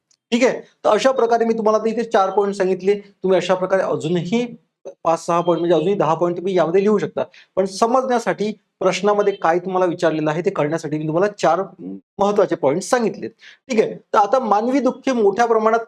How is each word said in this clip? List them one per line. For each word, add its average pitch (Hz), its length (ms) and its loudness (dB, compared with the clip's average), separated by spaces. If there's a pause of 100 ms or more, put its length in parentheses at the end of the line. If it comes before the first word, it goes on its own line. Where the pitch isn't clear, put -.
(300)
ठीक 233 140 2
आहे, 190 160 2
तर - 280 -6
अशा 262 240 4
प्रकारे 233 320 0
मी 226 100 0
तुम्हाला 220 340 0
इथे 226 160 -4
चार 196 260 0
पॉइंट 202 240 0
सांगितले. 190 460 0
तुम्ही - 360 -2
अशा 185 180 2
प्रकारे 185 280 -2
अजूनही 175 760 -2 (460)
पाच 165 240 -2
सहा 175 140 0
पॉइंट 170 200 0
म्हणजे 175 140 2
अजूनही 165 200 2
दहा 160 200 0
पॉइंट 175 220 -2
तुम्ही 180 200 -4
यामध्ये 170 260 2
लिहू 208 160 2
शकता, - 240 -4 (340)
पण 190 80 0
समजण्यासाठी 226 880 -2 (260)
प्रश्नामध्ये 196 580 0
काय 170 220 0
तुम्हाला 185 280 -2
विचारलेलं 156 440 -2
आहे 165 120 -4
ते 190 80 -2
कळण्यासाठी 151 480 -4
मी 156 80 -6
तुम्हाला 180 260 0
चार 175 280 0 (580)
महत्वाचे 202 360 2
पॉइंट 160 280 0
सांगितलेत. 208 480 -2 (380)
ठीक 226 120 0
आहे, 175 140 0
तर - 240 -2
आता 262 200 4
मानवी 233 420 0
दुःखे 262 320 -2
मोठ्या 220 340 2
प्रमाणात 220 420 2